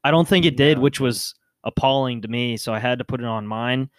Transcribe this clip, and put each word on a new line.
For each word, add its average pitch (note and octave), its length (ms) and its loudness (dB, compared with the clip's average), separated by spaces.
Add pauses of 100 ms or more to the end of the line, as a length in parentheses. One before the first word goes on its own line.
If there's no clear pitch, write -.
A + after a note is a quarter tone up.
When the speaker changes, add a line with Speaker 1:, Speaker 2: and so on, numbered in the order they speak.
Speaker 1:
I C#3+ 60 4
don't E3 160 4
think F3+ 200 4
it D3 100 0
did, C#3 220 6
Speaker 2:
No. B2 60 -2
Speaker 1:
which C#3 160 0
was B2 340 -2 (300)
appalling C3 580 -2
to G#2+ 60 -10
me, A#2+ 280 -2
so A2+ 160 -6
I A2 60 -2
had B2 220 -2
to B2 40 -8
put B2+ 160 -6
it A#2+ 60 -6
on A2 200 -4
mine. B2 520 -4